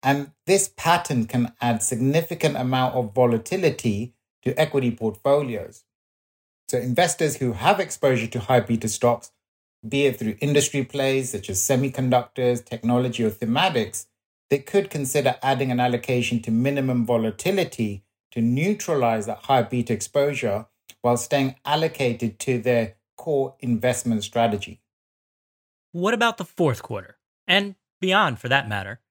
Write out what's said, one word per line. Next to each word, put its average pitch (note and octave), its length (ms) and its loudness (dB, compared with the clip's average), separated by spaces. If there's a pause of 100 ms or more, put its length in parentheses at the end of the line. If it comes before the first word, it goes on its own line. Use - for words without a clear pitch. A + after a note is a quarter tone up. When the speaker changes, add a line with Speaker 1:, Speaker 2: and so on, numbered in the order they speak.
Speaker 1:
And C#3+ 280 0 (140)
this F#3+ 300 2
pattern E3 500 2
can A#2+ 360 -2
add A#2+ 200 0
significant D3 760 0
amount B2+ 380 0
of A#2 200 -2
volatility B2 960 0 (300)
to B2+ 160 -4
equity C#3 320 0
portfolios. A2+ 920 -2 (840)
So B2+ 80 0
investors D3 600 0
who B2 160 -2
have D3 260 2
exposure B2+ 480 0
to B2 120 -6
high B2+ 200 4
beta A2+ 300 -2
stocks, A#2 420 0 (560)
be C#3 180 0
it B2+ 140 0
through G#2+ 220 -4
industry C#3+ 420 2
plays C3+ 480 -2
such G2 180 -8
as F#2+ 120 -4
semiconductors, B2+ 1000 0
technology, B2 600 -2
or A2 80 2
thematics, B2 760 -2 (440)
they C#3+ 100 2
could G3 300 0
consider C#3 520 0
adding C3+ 300 0
an B2 80 0
allocation B2 600 0
to A#2 100 -4
minimum B2+ 540 2
volatility A2+ 1000 -2 (280)
to A#2+ 100 -2
neutralize B2+ 840 0
that G#2+ 200 -10
high C3 180 4
beta A#2+ 300 -2
exposure A#2+ 720 -2 (360)
while A#2+ 160 2
staying C3+ 460 -2
allocated C#3 760 -2
to B2 200 -2
their A#2 360 0 (220)
core C#3 420 -2
investment A#2+ 640 0
strategy. G#2+ 580 -2 (1080)
Speaker 2:
What F#3 220 0
about A#3 240 0
the F3+ 80 -6
fourth D3 380 0
quarter, - 340 -12 (300)
and G3+ 280 0 (240)
beyond F#3 400 2
for A#2+ 100 -8
that C3 200 2
matter? G2+ 300 -6 (100)